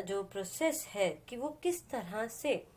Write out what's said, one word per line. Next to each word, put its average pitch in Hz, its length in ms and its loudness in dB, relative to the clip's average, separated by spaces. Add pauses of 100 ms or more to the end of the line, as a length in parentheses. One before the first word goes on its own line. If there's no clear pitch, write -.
जो 196 180 0
process 196 640 0
है 190 240 2 (180)
कि 247 80 -8
वो 262 120 -2
किस 349 420 0
तरह 214 360 -2
से - 400 0 (100)